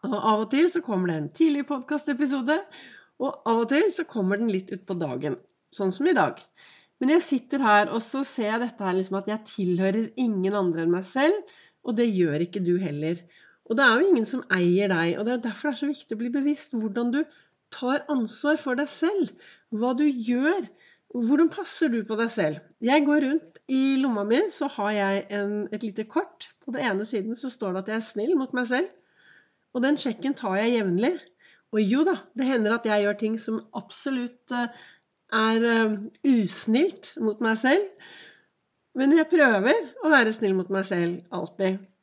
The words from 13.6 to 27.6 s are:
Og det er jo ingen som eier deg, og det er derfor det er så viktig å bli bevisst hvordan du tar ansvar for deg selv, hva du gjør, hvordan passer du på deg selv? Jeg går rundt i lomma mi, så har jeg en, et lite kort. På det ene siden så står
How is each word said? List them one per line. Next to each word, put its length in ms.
Og 120
det 40
er 140
jo 140
ingen 160
som 160
eier 380
deg, 260
og 100
det 60
er 140
derfor 240
det 20
er 80
så 100
viktig 240
å 60
bli 140
bevisst 420
hvordan 380
du 80
tar 380
ansvar 500
for 180
deg 120
selv, 400
hva 240
du 80
gjør, 600
hvordan 400
passer 400
du 140
på 100
deg 160
selv? 280
Jeg 240
går 180
rundt 340
i 120
lomma 260
mi, 140
så 220
har 200
jeg 280
en, 200
et 120
lite 240
kort. 400
På 80
det 120
ene 220
siden 300
så 160
står 200